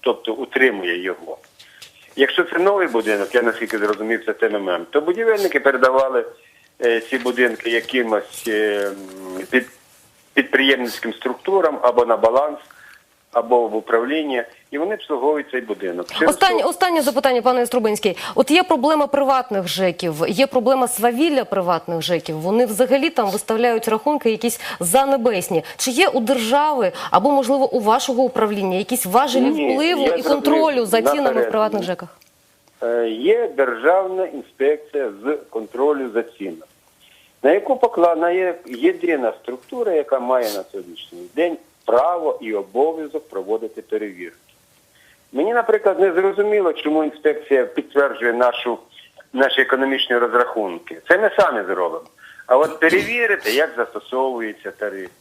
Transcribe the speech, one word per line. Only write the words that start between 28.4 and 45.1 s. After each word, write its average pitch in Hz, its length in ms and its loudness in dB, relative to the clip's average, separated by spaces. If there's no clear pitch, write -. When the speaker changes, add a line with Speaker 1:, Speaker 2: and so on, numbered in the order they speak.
Speaker 2:
якісь 208 300 -2
важелі 247 380 2
Speaker 1:
Ні, 285 300 0
Speaker 2:
впливу 302 280 0
Speaker 1:
я 254 120 2
Speaker 2:
і 247 80 -4
контролю 285 400 2
Speaker 1:
зрозумів. 269 240 2
Speaker 2:
за 220 160 2
цінами 285 180 2
в 277 40 0
Speaker 1:
Наперед. 240 260 0
Speaker 2:
приватних 214 320 0
жеках? 175 260 -8
Speaker 1:
Е, 117 280 0
є 196 460 0
Державна 175 720 0
інспекція 147 840 -4
з 147 120 -2
контролю 131 640 -2
за 117 80 0
цінами, 98 340 -10
на 139 100 4
яку 208 220 0
покла-, 170 420 2
на 170 140 0
є 180 240 0
єдина 143 640 -2
структура, 208 500 -6
яка 139 280 0
має 123 240 0
на 104 280 -6
сьогоднішній 87 540 -16
день 170 200 0
право 151 560 2
і 110 140 -6
обов'язок 143 760 -2
проводити 107 540 -6
перевірки. 95 540 -8